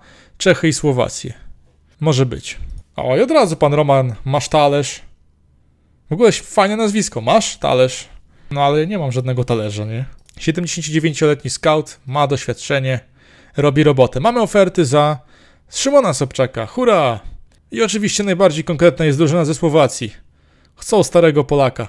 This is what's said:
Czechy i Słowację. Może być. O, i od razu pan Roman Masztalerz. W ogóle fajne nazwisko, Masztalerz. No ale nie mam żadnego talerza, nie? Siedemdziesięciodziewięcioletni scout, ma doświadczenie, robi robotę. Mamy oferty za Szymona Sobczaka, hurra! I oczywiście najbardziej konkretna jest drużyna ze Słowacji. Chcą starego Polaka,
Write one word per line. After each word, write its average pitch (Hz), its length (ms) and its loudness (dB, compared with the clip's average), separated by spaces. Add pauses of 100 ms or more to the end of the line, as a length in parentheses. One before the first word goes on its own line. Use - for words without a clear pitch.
(380)
Czechy 170 300 2
i 151 40 2
Słowację. 131 640 -4 (680)
Może 135 260 2
być. 127 320 -10 (380)
O, 127 200 -2
i 175 40 4
od 254 100 2
razu 220 260 2
pan 143 180 2
Roman 135 400 2 (100)
Masztalerz. 143 760 0 (1120)
W - 20 -8
ogóle 202 200 4
fajne 208 440 0
nazwisko, 208 440 -2
Masztalerz. 131 920 0 (420)
No 143 80 -2
ale 151 240 2
nie 202 120 -4
mam 139 140 -4
żadnego 123 320 -2
talerza, 107 400 -4
nie? 113 200 -8 (340)
Siedemdziesięciodziewięcioletni 156 1120 -4
scout, - 560 -2
ma 143 200 -2
doświadczenie, 135 760 -4 (560)
robi 147 280 2
robotę. 131 360 4
Mamy 233 220 0
oferty 185 420 2
za 147 340 0 (520)
Szymona 269 440 2
Sobczaka, 127 520 -4
hurra! 170 540 0 (500)
I - 120 -4
oczywiście 208 420 -2
najbardziej 175 400 0
konkretna 165 400 2
jest 143 140 2
drużyna 165 260 2
ze 151 100 -2
Słowacji. 147 580 0 (640)
Chcą 208 260 0
starego 156 420 2
Polaka, 131 440 -2